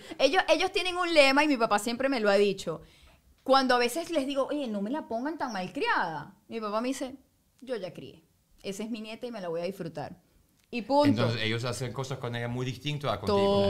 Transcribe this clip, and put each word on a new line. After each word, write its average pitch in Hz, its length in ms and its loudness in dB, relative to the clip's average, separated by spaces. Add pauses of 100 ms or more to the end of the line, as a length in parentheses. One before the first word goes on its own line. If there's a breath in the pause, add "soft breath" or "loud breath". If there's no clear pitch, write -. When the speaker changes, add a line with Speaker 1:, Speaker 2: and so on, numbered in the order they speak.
(180 loud breath)
Speaker 1:
ellos, 285 300 4
ellos 330 240 4
tienen 359 240 -2
un 349 160 0
lema 277 300 8
y 311 60 4
mi 277 80 4
papá 220 240 2
siempre 240 280 -2
me 269 120 0
lo 202 100 4
ha 202 60 6
dicho. 190 440 0 (600 soft breath)
Cuando 262 320 6
a 247 40 6
veces 311 320 -2
les 294 160 0
digo, 269 200 -2
"Oye, 285 220 -4
no 208 140 -4
me 208 80 -6
la 302 180 -6
pongan 262 300 -6
tan 262 140 -6
malcriada", 190 840 -4 (140)
mi 226 120 -10
papá 214 200 -2
me 247 80 -4
dice, 262 280 -6 (440)
"Yo 247 160 -8
ya 180 160 -8
crié. - 300 -18 (400)
Esa 196 220 -8
es 220 60 -8
mi 226 100 -8
nieta 226 260 -12
y 240 60 -8
me 214 80 -10
la 180 80 -8
voy 165 120 -4
a 175 40 -4
disfrutar". 165 520 -8 (520)
Y 233 140 -6
punto. 285 240 4 (160)
Speaker 2:
Entonces 117 200 0
ellos 113 220 0
hacen 120 280 -4
cosas 131 260 -6
con 120 160 -6
ella 120 140 -4
muy 123 180 -4
distinto 143 420 -4
a 104 120 -2
contigo. 202 500 4